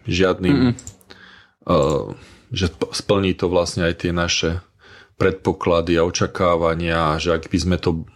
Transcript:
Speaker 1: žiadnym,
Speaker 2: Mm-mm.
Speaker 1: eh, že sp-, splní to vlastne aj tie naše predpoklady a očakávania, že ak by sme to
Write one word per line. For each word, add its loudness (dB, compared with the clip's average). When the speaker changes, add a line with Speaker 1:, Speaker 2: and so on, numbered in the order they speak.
Speaker 1:
žiadnym, 2
Speaker 2:
Mm-mm. 4
Speaker 1:
eh, 2
že -2
sp-, -6
splní 0
to -2
vlastne 0
aj -2
tie -4
naše -2
predpoklady 0
a 4
očakávania, 0
že 0
ak -2
by -2
sme 0
to -2